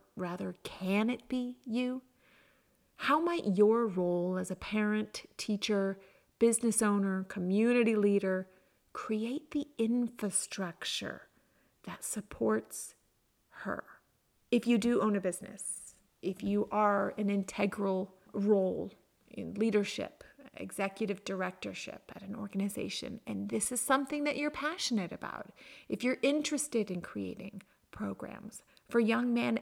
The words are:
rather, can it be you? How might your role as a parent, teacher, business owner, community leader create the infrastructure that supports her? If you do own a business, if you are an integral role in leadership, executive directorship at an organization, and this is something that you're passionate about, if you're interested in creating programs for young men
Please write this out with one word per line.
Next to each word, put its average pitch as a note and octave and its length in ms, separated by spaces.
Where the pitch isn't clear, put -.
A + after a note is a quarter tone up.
rather, F3+ 480
can G3+ 460
it - 200
be B3 360
you? B3+ 360
How D4 220
might E4+ 360
your A3 320
role F3 500
as F#3 140
a F3+ 40
parent, G#3+ 680
teacher, G3 600
business A3+ 440
owner, G3 420
community A3 720
leader G3 520
create A3+ 600
the D4 160
infrastructure - 1500
that - 200
supports - 920
her? - 220
If A#3+ 160
you A#3 100
do A#3+ 240
own G#3 140
a F#3+ 60
business, - 720
if F#3 220
you G3+ 280
are G3+ 460
an G3+ 120
integral G3 840
role F#3+ 580
in E3+ 240
leadership, G#3 680
executive G3 640
directorship F#3 920
at G3+ 60
an G3 140
organization, G3 920
and G3+ 240
this A3+ 220
is B3 100
something C#4+ 440
that D4 120
you're D4 140
passionate C#4 600
about, - 400
if G#3+ 160
you're B3+ 180
interested C#4+ 720
in F3+ 100
creating F#3 600
programs - 720
for A#3 100
young A#3 340
men A#3 280